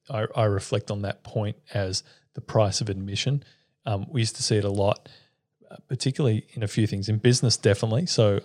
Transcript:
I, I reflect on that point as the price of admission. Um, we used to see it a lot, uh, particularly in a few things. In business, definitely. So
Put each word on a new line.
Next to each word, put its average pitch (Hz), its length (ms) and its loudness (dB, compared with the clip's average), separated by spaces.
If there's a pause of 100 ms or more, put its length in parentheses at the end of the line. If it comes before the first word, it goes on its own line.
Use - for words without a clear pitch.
I, 110 160 -4 (100)
I 113 100 2
reflect 101 440 -2
on 104 140 -4
that - 200 -6
point 107 340 -4 (160)
as 98 300 -2 (300)
the - 80 -12
price 107 400 2
of 110 80 -4
admission. 101 540 -4 (420)
Um, 101 240 -4
we 117 120 -2
used 110 160 -2
to - 60 -6
see 110 140 2
it 101 60 0
a 101 80 -2
lot, 98 360 -2 (640)
uh, - 60 -20 (120)
particularly 131 640 0
in 117 100 -6
a 101 40 -2
few 107 200 0
things. 98 200 -4
In 107 120 2
business, 120 380 4
definitely. 110 500 2
So 101 380 4